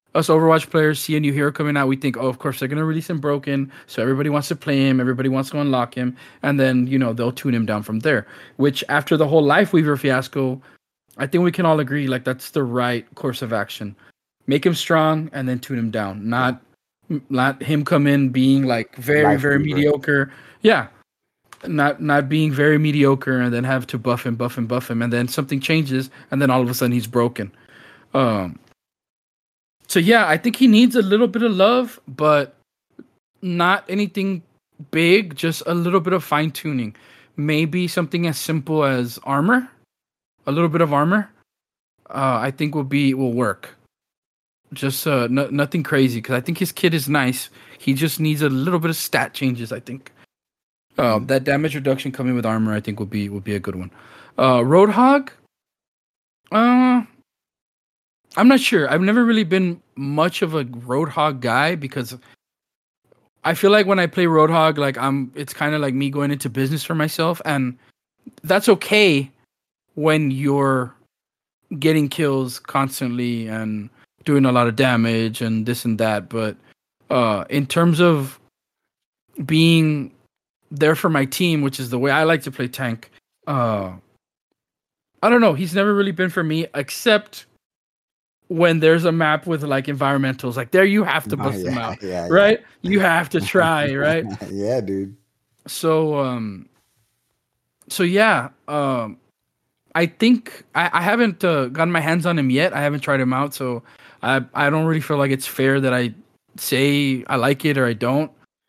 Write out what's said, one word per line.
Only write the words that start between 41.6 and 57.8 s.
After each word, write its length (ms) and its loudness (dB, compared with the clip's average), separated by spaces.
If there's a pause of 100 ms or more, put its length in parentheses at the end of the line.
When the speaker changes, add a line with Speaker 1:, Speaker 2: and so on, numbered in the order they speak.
Speaker 1:
uh, 320 -2
I 80 -2
think 240 -6
will 100 -4
be, 300 0
will 180 -2
work. 420 -4 (1000)
Just, 320 -4
uh, 240 0
no-, 180 0
nothing 340 -2
crazy, 380 0
'cause 140 -4
I 60 0
think 180 -6
his 140 -4
kit 200 0
is 160 -2
nice. 400 0 (300)
He 160 0
just 260 -2
needs 220 0
a 80 2
little 300 0
bit 100 -2
of 60 -4
stat 360 -4
changes, 400 -4
I 80 -10
think. 320 -16 (840)
Uh, 200 2
Speaker 2:
Mm. 100 -6
Speaker 1:
that 160 0
damage 300 0
reduction 380 -2
coming 220 -4
with 100 -2
armor, 280 0
I 80 -2
think, 180 -8
will 80 -6
be, 220 -4
will 120 -8
be 140 -6
a 60 -4
good 160 -8
one. 140 -10 (460)
Uh, 220 4
Roadhog? 720 4 (1200)
Uh, 500 4 (1300)